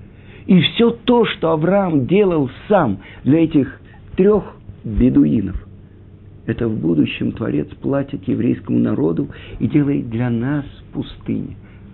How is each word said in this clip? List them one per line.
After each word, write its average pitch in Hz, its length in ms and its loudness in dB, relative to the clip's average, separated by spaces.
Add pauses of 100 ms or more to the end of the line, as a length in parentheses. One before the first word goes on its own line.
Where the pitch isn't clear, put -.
(460)
И 180 140 6
всё - 300 2
то, 233 340 2
что 170 260 -2
Авраам 165 560 2
делал 170 420 2 (200)
сам 156 320 2 (240)
для 147 180 4
этих 156 380 0 (340)
трёх 196 420 2 (280)
бедуинов, 120 720 2 (920)
это 120 220 -4
в 110 100 -4
будущем 131 540 -2
Творец 120 340 -6 (140)
платит 139 480 -6
еврейскому 117 500 -2
народу 143 500 -2 (300)
и - 80 -4
делает 139 420 0
для 117 220 -4
нас 135 340 -4
в - 280 -20
пустыне - 640 -8 (380)